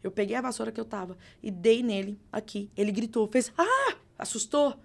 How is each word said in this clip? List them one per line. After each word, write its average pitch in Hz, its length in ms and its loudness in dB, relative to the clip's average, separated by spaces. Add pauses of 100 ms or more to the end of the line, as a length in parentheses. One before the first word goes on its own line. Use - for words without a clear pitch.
Eu 190 80 -4
peguei 202 240 -2
a 254 60 -2
vassoura 226 300 -4
que 220 80 -8
eu 226 60 -6
tava 190 320 -10 (240)
e 208 100 -6
dei 220 320 4
nele 202 360 -2 (120)
aqui. 208 440 -6
Ele 208 160 0
gritou, 220 360 0
fez, 247 300 2
Ah! 480 380 2 (220)
Assustou. - 680 0